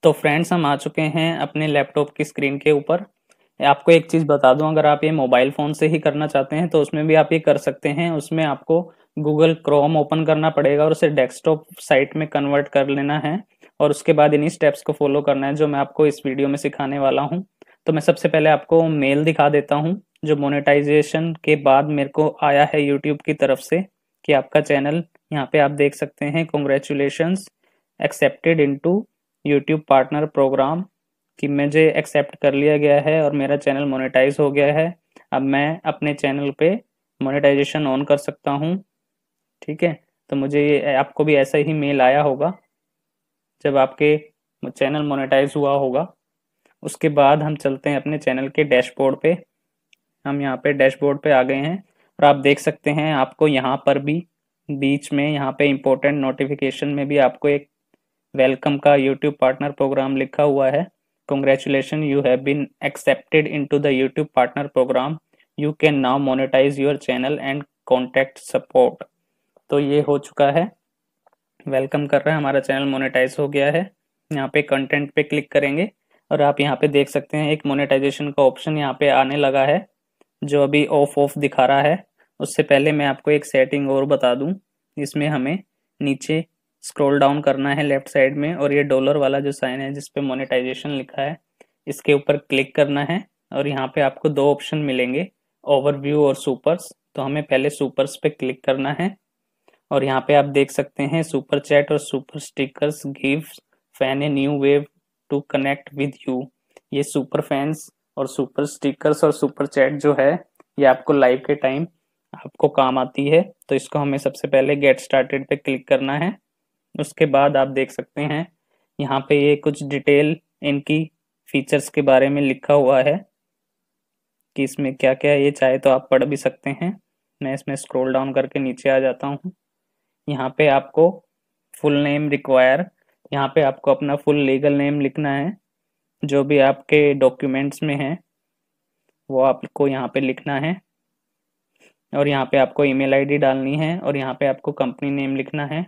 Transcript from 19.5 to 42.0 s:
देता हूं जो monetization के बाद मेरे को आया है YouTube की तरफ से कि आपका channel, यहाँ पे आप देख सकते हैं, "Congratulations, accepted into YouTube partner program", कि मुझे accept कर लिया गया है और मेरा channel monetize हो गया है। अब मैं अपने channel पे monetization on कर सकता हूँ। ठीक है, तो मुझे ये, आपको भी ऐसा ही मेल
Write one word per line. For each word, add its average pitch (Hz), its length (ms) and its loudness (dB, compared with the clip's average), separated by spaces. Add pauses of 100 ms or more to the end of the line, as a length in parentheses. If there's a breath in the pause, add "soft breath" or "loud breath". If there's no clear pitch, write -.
देता 147 260 0
हूं 160 180 -2 (300)
जो 151 140 2
monetization 147 960 0 (120)
के 156 180 2
बाद 143 280 4
मेरे 143 200 -2
को 156 180 0 (140)
आया 143 240 4
है 151 160 -2
YouTube 143 420 -2
की 151 120 -2
तरफ 131 240 0
से 175 220 -2 (420)
कि 156 100 0
आपका 139 280 2
channel, 147 400 0 (300)
यहाँ 143 200 -4
पे 156 80 2
आप 143 120 4
देख 143 220 0
सकते - 320 -8
हैं, 160 220 -4
"Congratulations, 143 1000 -2 (520)
accepted 156 640 0
into 143 300 0 (500)
YouTube 147 420 0
partner 135 440 2
program", 139 520 0 (560)
कि 143 120 -4
मुझे 147 320 2 (100)
accept 147 440 -2
कर 139 180 0
लिया 147 240 2
गया 147 240 4
है 156 200 2
और 147 120 2
मेरा 139 240 0
channel 143 280 -2
monetize 131 540 0
हो 147 120 2
गया 143 220 2
है। 160 120 2 (460 soft breath)
अब 135 120 0
मैं 143 420 0
अपने 147 280 -4
channel 143 380 -4
पे 160 180 2 (500)
monetization 139 680 0
on 135 200 -2
कर 143 100 4
सकता - 340 -8
हूँ। 156 240 -2 (840)
ठीक 156 200 -6
है, 170 100 2 (380)
तो 139 60 -4
मुझे 143 260 0
ये, 143 320 0
आपको 143 300 0
भी 151 120 2
ऐसा 139 240 2
ही 147 140 -2
मेल 143 280 -2